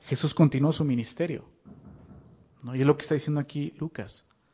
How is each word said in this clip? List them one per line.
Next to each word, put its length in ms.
Jesús 320
continuó 380
su 140
ministerio, 640
¿no? 120
Y 60
es 40
lo 100
que 60
está 140
diciendo 260
aquí 360
Lucas. 480